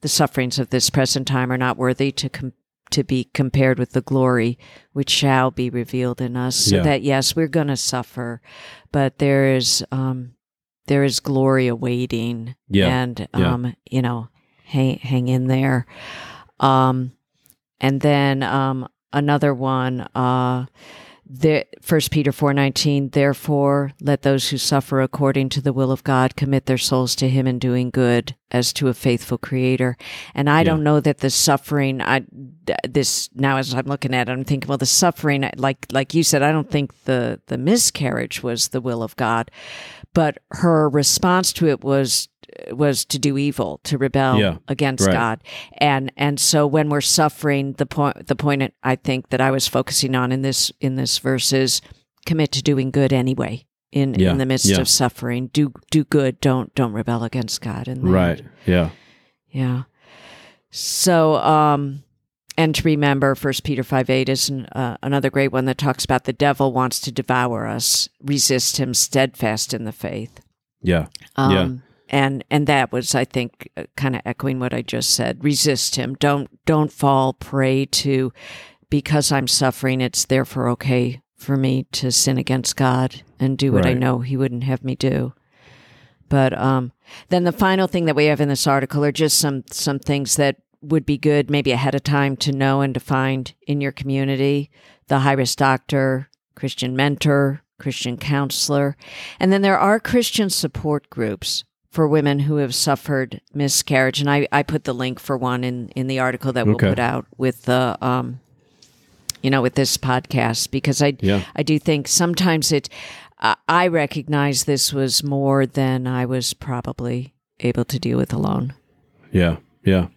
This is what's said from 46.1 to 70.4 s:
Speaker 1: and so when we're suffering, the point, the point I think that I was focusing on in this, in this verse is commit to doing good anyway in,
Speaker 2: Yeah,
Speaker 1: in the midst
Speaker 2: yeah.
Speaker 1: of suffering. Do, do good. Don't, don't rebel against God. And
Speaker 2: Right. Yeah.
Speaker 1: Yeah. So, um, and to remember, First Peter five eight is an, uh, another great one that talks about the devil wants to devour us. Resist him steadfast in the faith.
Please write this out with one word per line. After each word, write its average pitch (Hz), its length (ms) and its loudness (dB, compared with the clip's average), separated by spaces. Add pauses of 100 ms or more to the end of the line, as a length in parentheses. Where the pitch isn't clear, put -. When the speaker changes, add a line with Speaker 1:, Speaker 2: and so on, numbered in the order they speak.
Speaker 1:
and 143 220 0
so 147 300 4
when 151 200 2
we're 147 120 0
suffering, 143 720 0
the 139 140 -2
point, - 420 -4
the 135 80 0
point 139 360 -2 (120)
I 131 100 2
think 131 360 -4
that 127 100 0
I 135 100 2
was 135 160 -2
focusing 131 480 -2
on 127 160 0
in 131 120 -2
this, 135 280 -2 (100)
in 131 140 -2
this 131 240 -2
verse 131 340 0
is 131 280 2 (460)
commit 156 260 0
to 131 100 -4
doing 135 300 0
good 135 200 4
anyway 127 520 -2 (260)
in, 135 240 0
Speaker 2:
Yeah, 92 160 4
Speaker 1:
in 87 80 2
the 131 80 0
midst 131 200 2
Speaker 2:
yeah. 98 140 4
Speaker 1:
of 82 80 0
suffering. 123 600 0
Do, 147 240 0 (180)
do 156 140 2
good. 135 360 2
Don't, 131 360 0
don't 120 160 0
rebel 117 320 -2
against 117 360 -6
God. 120 280 -8
And 127 200 -2
Speaker 2:
Right. 90 340 2 (240)
Yeah. 87 240 2 (600)
Speaker 1:
Yeah. 127 340 -2 (840)
So, 160 640 2
um, 143 680 2 (520)
and 156 200 2
to - 80 -4
remember, 143 500 2
First 135 300 -4
Peter 131 180 -2
five 131 260 0
eight 131 200 2
is 131 200 -2
an, 135 180 -6
uh, 123 360 -6
another 135 280 0
great 139 200 0
one 131 140 -2
that 131 140 -2
talks 139 260 0
about 127 200 0
the 135 80 -4
devil 139 400 2
wants 127 280 -2
to - 100 -8
devour 123 560 -2
us. 117 420 -2 (140)
Resist 135 540 0
him 131 180 -2
steadfast 127 800 0
in 113 100 -6
the 110 80 -8
faith. 101 480 -10 (420)